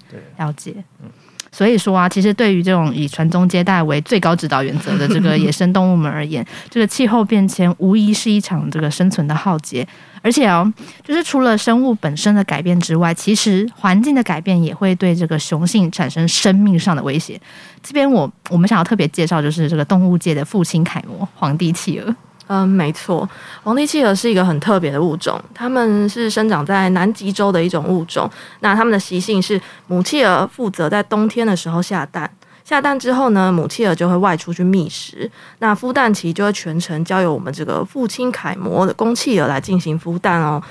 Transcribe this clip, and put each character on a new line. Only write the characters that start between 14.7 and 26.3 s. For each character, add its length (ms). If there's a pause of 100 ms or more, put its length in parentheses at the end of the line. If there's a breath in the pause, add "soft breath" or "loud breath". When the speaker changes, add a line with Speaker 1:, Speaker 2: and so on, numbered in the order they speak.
Speaker 2:
会 220
对 200
这 100
个 120
雄 280
性 240
产 200
生 180
生 280
命 220
上 160
的 80
威 160
胁。 220 (420 loud breath)
这 120
边 160
我， 200 (200)
我 80
们 100
想 80
要 80
特 100
别 140
介 180
绍 140
就 100
是 160
这 80
个 80
动 240
物 120
界 160
的 100
父 180
亲 220
楷 240
模， 180 (100)
皇 200
帝 160
企 280
鹅。 140 (340)
Speaker 3:
嗯， 200
没 240
错， 360 (360 loud breath)
皇 100
帝 100
企 200
鹅 100
是 160
一 20
个 120
很 160
特 180
别 100
的 140
物 140
种， 200 (160)
它 160
们 400
是 220